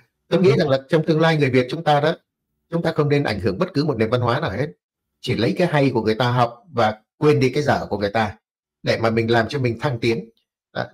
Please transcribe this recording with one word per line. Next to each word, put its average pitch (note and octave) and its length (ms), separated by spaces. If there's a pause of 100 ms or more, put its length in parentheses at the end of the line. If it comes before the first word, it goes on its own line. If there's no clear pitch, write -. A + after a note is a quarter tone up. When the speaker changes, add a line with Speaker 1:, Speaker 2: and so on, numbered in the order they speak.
(280)
Speaker 1:
Tôi E3+ 140
nghĩ F3+ 80
Speaker 2:
Đúng. C3+ 80
Speaker 1:
rằng D#3+ 120
là C3+ 100 (100)
trong D#3 160
tương D#3 160
lai E3 160
người C#3 120
Việt B2 200
chúng D#3 140
ta D3 160
đó, D#3 160 (540)
chúng E3 120
ta E3 100
không D3 180
nên C#3+ 140
ảnh G2+ 160
hưởng F#2+ 180
bất F3+ 160
cứ C#3 100
một C#3 140
nền G#2+ 120
văn A#2+ 120
hóa A#2+ 180
nào D3+ 120
hết. C3+ 160 (540)
Chỉ G#2 140
lấy G#2+ 220
cái F3+ 100
hay C#3+ 260
của A2+ 80
người A2 140
ta B2 160
học - 320 (100)
và A2 280 (160)
quên D3 220
đi C3 100
cái D3 140
dở A#2+ 260
của G#2 80
người G2+ 140
ta A2 260 (460)
để A2+ 180
mà A2+ 80
mình A2+ 220
làm A2+ 160
cho C#3+ 120
mình B2 200
thăng C3+ 200
tiến. A#2+ 300 (440)
Đó. A#2+ 200